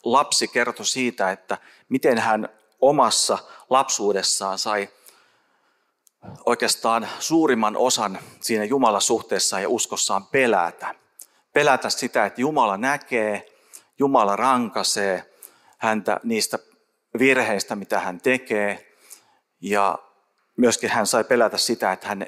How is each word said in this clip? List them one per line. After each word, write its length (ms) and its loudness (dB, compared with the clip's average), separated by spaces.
lapsi 440 2
kertoi 380 -2
siitä, 460 -2
että 260 -8
miten 280 2
hän 320 0
omassa 560 4
lapsuudessaan 920 0
sai 300 -4
oikeastaan 640 -2
suurimman 580 2
osan 420 0
siinä 220 -2
Jumalasuhteessaan 960 0
ja 80 -2
uskossaan 560 -2
pelätä. 720 0
Pelätä 360 2
sitä, 360 -2
että 160 -6
Jumala 360 2
näkee, 680 -4
Jumala 360 4
rankaisee 960 0
häntä 460 -2
niistä 360 -2
virheistä, 560 2
mitä 240 -4
hän 220 -8
tekee. 760 -2
Ja 380 0
myöskin 320 2
hän 180 0
sai 160 0
pelätä 340 2
sitä, 340 -2
että 160 -8
hän 200 -8